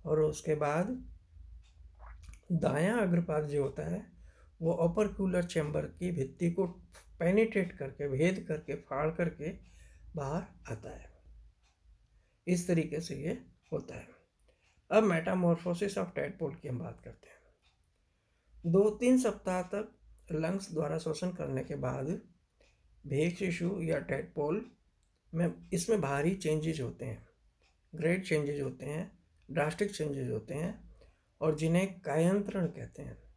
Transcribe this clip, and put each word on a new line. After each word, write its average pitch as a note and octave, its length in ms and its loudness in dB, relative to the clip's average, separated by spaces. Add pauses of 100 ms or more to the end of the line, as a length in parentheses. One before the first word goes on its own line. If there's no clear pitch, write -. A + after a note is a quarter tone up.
और D#3 140 4
उसके D#3 340 2
बाद E3+ 540 0 (1400)
दायां F3 480 2
अग्रपाद E3+ 440 2
जो C#3+ 180 0
होता C#3+ 200 -4
है F3 300 -6 (500)
वो E3 200 2
opercular F3+ 640 2
chamber D3+ 400 0
की F3+ 260 -4
भित्ति D#3+ 380 0
को F3+ 160 0 (520)
penetrate G3 540 4
करके, C#3+ 360 -6
भेद D#3 400 2
करके, D3+ 260 -4
फाड़ C#3+ 360 -2
करके E3 400 -2 (680)
बाहर D3+ 260 -2 (300)
आता G#2+ 180 -10
है। - 280 -18 (1300)
इस F3 200 2
तरीके E3 320 2
से D#3 140 -8
ये D#3 320 -4 (260)
होता - 220 -6
है। - 140 -12 (840)
अब A3 140 6
metamorphosis F3 920 2
of F#3+ 120 -2
tadpole D#3 540 -6
की - 80 -10
हम B2+ 100 -4
बात - 220 -8
करते - 280 -20
हैं। - 100 -20 (1300)
दो G3 240 6
तीन B3 280 6
सप्ताह G3 440 0
तक G3 360 -6 (340)
lungs E3+ 400 -2
द्वारा D#3 260 0
शोषण E3 320 -2
करने C#3 340 -4
के D3 120 -6
बाद C3+ 460 -4 (840)
भेग D#3 300 2
शिशु F3 460 -2
या D#3+ 160 0
Deadpool D3 720 -2 (640)
में, E3 380 0
इसमें F#3+ 280 2
भारी C#3+ 340 2
changes D#3 460 0
होते A#2 240 -6
हैं, - 240 -8 (680)
Great F3 320 0
changes D3 340 0
होते C3 260 -6
हैं, D3+ 320 -6 (320)
drastic E3 440 0
changes C#3 360 -2
होते A2 240 -4
हैं E3 400 -6 (460)
और D#3 160 2
जिन्हें E3+ 440 2
कायंत्रण F3 640 2
कहते - 360 -8
हैं। B1+ 200 -12 (140)